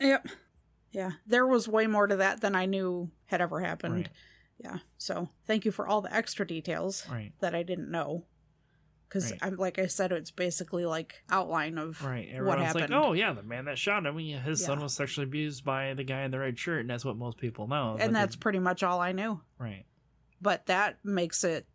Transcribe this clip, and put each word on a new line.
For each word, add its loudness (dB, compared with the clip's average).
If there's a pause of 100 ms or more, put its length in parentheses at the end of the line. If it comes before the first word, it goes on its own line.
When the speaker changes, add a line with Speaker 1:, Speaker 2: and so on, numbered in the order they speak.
Speaker 1:
Yep. 4 (600)
Yeah. -2 (140)
There 6
was 4
way 4
more 6
to 4
that 4
than 2
I 2
knew 0 (160)
had 0
ever 0
happened. -2
Speaker 2:
Right. -2 (480)
Speaker 1:
Yeah. -10 (180)
So -4 (180)
thank 2
you 4
for -4
all 2
the -6
extra -2
details -4
Speaker 2:
Right. -8
Speaker 1:
that 0
I 0
didn't -4
know. -4 (880)
'Cause -2
Speaker 2:
Right. -10
Speaker 1:
I'm, -2
like 0
I 2
said, 0
it's -2
basically, -2
like, -4
outline 0
of -6
Speaker 2:
Right. -4
Speaker 1:
what -12
Speaker 2:
Everyone's 2 (160)
like, 2
Speaker 1:
happened. 0
Speaker 2:
"Oh, 6
yeah, 2
the -6
man -6
that -4
shot 0
him, -2
he, -6
his -2
son 0
Speaker 1:
Yeah. -4
Speaker 2:
was -4
sexually -2
abused -4
by -2
the -4
guy -2
in -2
the -2
red -2
shirt," -2
and -4
that's -4
what -2
most -6
people -4
know. 0
Speaker 1:
And 2
Speaker 2:
But 4
Speaker 1:
that's 0
Speaker 2:
they -18
Speaker 1:
pretty 0
much 2
all 2
I 0
knew. -2 (180)
Speaker 2:
Right. -8 (560)
Speaker 1:
But 0
that 2
makes 0
it, 0